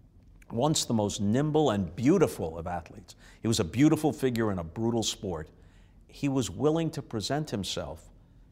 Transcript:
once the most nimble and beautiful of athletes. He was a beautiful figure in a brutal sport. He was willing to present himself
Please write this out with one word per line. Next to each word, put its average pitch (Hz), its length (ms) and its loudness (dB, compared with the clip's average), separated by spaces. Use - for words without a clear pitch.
once 147 340 0
the 120 80 -2
most 107 280 0
nimble 143 480 4
and 95 260 0
beautiful 120 600 2
of 82 80 -8
athletes. - 500 -10
He 107 60 -2
was 113 120 2
a 104 40 4
beautiful 147 480 4
figure 117 400 0
in 92 60 -2
a 85 60 -4
brutal 113 400 -2
sport. 85 460 -6
He - 200 -6
was 131 220 0
willing 151 420 0
to 139 120 -10
present 139 480 -4
himself 90 580 -6